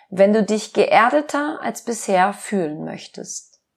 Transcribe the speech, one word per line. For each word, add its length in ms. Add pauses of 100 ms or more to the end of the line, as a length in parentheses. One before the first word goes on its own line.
wenn 240
du 100
dich 300
geerdeter 880
als 220
bisher 500
fühlen 500
möchtest. 800 (160)